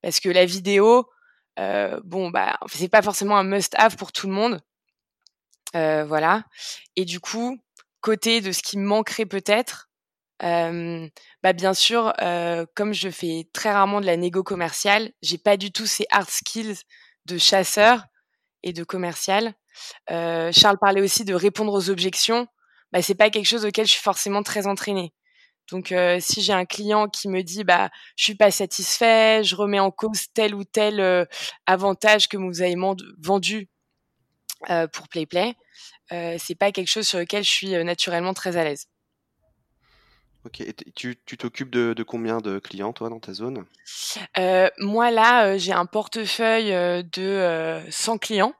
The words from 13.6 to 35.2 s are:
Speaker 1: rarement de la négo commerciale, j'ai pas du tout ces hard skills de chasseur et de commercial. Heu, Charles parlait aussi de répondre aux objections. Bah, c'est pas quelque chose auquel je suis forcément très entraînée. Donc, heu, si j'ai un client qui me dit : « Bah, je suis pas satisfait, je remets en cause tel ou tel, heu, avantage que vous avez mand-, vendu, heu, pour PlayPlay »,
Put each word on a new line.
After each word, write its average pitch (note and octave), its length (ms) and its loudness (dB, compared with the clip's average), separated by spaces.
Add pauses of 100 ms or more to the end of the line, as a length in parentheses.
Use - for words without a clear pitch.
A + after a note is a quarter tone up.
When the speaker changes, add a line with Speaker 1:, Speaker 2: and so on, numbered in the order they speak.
Speaker 1:
rarement G3+ 280 2
de G3 60 -2
la E3+ 100 4
négo F3+ 280 0
commerciale, G3+ 680 0 (100)
j'ai E3+ 160 -4
pas G3+ 180 4
du F#3+ 160 -8
tout A3 140 -6
ces - 240 -2
hard G3 200 2
skills A3 460 -6 (500)
de F3 120 -6
chasseur G#3 680 4 (600)
et F3+ 100 -6
de E3+ 100 -8
commercial. F#3+ 720 -2 (580)
Heu, E3+ 400 -2
Charles G3+ 280 8
parlait G3 220 4
aussi G3+ 240 0
de G3 80 -2
répondre G3+ 400 0
aux F#3+ 160 0
objections. G3 580 0 (440)
Bah, F3+ 100 2
c'est F#3+ 140 0
pas G#3+ 140 6
quelque G#3 160 -2
chose G#3+ 200 0
auquel G#3+ 200 0
je - 60 4
suis - 100 0
forcément G3+ 420 0
très G3+ 240 -4
entraînée. G3 460 -4 (560)
Donc, F#3 220 -8
heu, F3+ 280 2
si G3+ 220 -4
j'ai G#3 120 2
un F3+ 120 0
client G#3 420 0
qui - 200 -8
me F#3 140 -2
dit : « F#3 240 -8
Bah, F3+ 240 4 (260)
je - 80 -2
suis G#3+ 120 -2
pas G#3 160 8
satisfait, A3 920 2
je F#3 120 0
remets G3+ 240 0
en G3 120 4
cause A3 420 -6
tel G#3 220 0
ou G3 80 -10
tel, G#3+ 360 0
heu, F3+ 260 2 (400)
avantage G3 600 4
que G#3 100 -8
vous F3+ 240 -4
avez F3+ 140 0
mand-, F#3+ 200 -2 (240)
vendu, G3 500 -2 (1000)
heu, E3 220 0
pour - 160 -16
PlayPlay », F3 460 -4 (580)